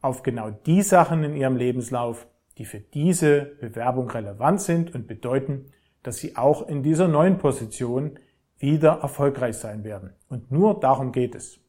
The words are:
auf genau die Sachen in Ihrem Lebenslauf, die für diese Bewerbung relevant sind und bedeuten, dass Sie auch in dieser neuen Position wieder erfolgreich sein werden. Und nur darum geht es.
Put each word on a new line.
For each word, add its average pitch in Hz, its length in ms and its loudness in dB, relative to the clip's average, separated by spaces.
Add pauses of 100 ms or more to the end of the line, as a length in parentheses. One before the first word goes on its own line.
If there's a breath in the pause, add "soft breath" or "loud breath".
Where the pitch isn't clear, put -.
auf 131 220 -4
genau 113 280 -6
die 160 300 2
Sachen 165 420 4
in 147 120 -4
Ihrem 131 220 0
Lebenslauf, 123 680 -4 (300)
die 110 80 -12
für 107 140 -14
diese 147 640 2 (180)
Bewerbung 123 500 -4
relevant 120 520 0
sind 170 340 -2
und 110 120 -8
bedeuten, 135 640 -4 (320 soft breath)
dass 120 140 -10
Sie - 200 -10
auch 131 300 2
in 143 160 -4
dieser 160 240 4
neuen 165 300 4
Position 127 840 -4 (380 loud breath)
wieder 156 440 4
erfolgreich 135 560 -2
sein 107 260 -10
werden. 98 300 -14 (160)
Und 123 220 -10
nur 185 280 2
darum 131 320 2
geht 123 240 -2
es. - 340 -18